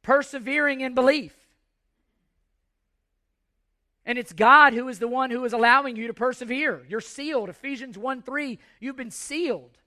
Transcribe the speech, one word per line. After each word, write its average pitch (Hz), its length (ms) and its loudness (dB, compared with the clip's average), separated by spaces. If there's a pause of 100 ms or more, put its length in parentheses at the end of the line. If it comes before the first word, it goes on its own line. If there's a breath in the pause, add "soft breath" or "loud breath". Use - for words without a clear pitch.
Persevering 277 800 0
in 254 120 -6
belief. 262 400 2 (2750)
And 240 120 -4
it's 226 140 -10
God 254 400 8
who 240 140 -4
is 226 140 -10
the 233 80 -2
one 254 240 -2
who 247 120 -4
is 233 80 -2
allowing 240 440 2
you 226 100 -8
to 226 80 -10
persevere. 247 760 -4
You're 214 120 -6
sealed. 277 480 -6
Ephesians 247 500 -12
one 254 240 -6
three, 269 380 -8 (180 soft breath)
you've 269 160 -10
been 240 160 -12
sealed. 254 760 -8